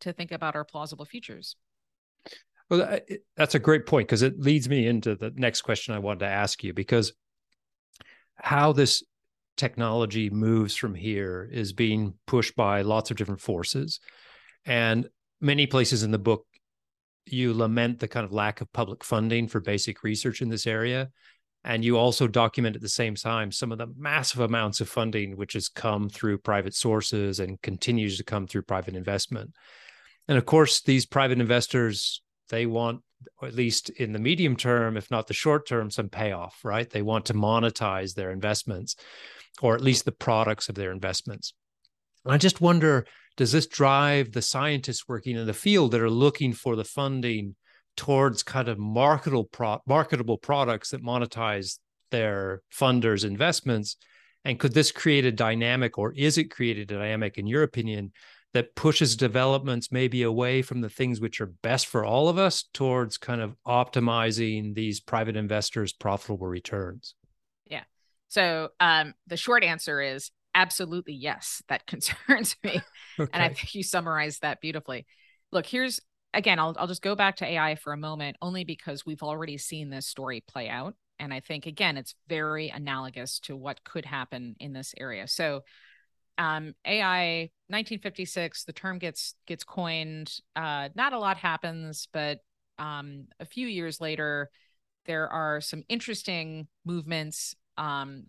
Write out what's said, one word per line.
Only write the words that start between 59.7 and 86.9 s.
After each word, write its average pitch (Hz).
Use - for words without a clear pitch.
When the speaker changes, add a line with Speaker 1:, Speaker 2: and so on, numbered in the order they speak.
Speaker 2:
maybe 127
away 123
from 123
the 110
things 123
which 110
are 95
best 127
for 110
all 131
of 170
us 190
towards 127
kind 120
of 107
optimizing 113
these 107
private 110
investors' 107
profitable 98
returns? 90
Speaker 1:
Yeah. -
So, 165
um, 156
the 170
short 240
answer 160
is 135
absolutely 180
yes, -
that -
<laughs> -
concerns -
me. 196
Speaker 2:
Okay. 147
Speaker 1:
And 175
I 170
think -
you 196
summarized 160
that 147
beautifully. 151
Look, -
here's, 254
again, 196
I'll, 160
I'll 175
just 180
go 202
back 196
to 170
A 165
I 156
for 151
a 147
moment, 151
only 180
because 147
we've 156
already 151
seen 151
this 165
story 131
play 117
out. 131
And 143
I 131
think, 147
again, 160
it's -
very 156
analogous 135
to 139
what 135
could -
happen 127
in 139
this 131
area. 120
So, 143
um, 156
A 214